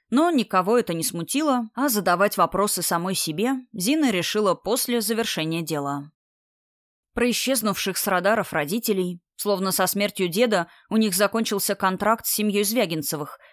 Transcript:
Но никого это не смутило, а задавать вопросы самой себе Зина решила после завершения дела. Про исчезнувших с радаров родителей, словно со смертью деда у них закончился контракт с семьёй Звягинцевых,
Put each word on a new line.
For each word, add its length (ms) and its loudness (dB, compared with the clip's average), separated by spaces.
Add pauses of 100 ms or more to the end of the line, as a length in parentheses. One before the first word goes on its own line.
Но 200 4
никого 480 2
это 160 0
не 100 -2
смутило, 720 0
а 140 0
задавать 480 2
вопросы 440 2
самой 340 -2
себе 400 -2 (180)
Зина 360 2
решила 440 0
после 480 -2
завершения 600 -2
дела. 500 -4 (1040)
Про 160 0
исчезнувших 680 -2
с 100 -4
радаров 460 2
родителей, 680 -2 (140)
словно 360 -2
со 140 2
смертью 440 0
деда 380 2 (220)
у 80 0
них 160 2
закончился 640 0
контракт 500 0
с 60 -2
семьёй 320 0
Звягинцевых, 760 -2 (140)